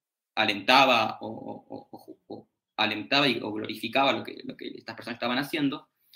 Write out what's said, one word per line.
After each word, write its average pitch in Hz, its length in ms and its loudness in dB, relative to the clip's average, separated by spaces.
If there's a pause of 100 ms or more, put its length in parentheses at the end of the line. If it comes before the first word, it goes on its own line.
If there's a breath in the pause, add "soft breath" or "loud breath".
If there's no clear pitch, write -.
(340)
alentaba 110 880 4
o, 107 60 -8
o, - 420 -12
o, - 220 -14
o, - 360 -20
o - 220 -14 (280)
alentaba 107 500 2
y, 117 140 0
o 107 120 -6
glorificaba 117 580 0
lo 110 120 -4
que, - 200 -14
lo - 140 -12
que - 100 -12
estas - 280 -12
personas 117 200 -10
estaban 120 220 -2
haciendo, 143 520 -2 (260 soft breath)